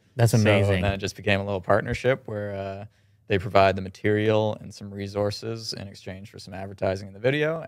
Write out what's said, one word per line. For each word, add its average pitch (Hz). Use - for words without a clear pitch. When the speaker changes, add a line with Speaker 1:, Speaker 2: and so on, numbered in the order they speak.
Speaker 1:
That's 117
Speaker 2:
So, 117
Speaker 1:
amazing. 101
Speaker 2:
and 92
then 98
it 98
just 98
became 98
a 98
little 101
partnership 123
where, 104
uh, 98
they 104
provide 98
the 98
material 107
and -
some 101
resources 104
in 98
exchange 98
for 101
some 95
advertising 95
in 95
the 98
video, 151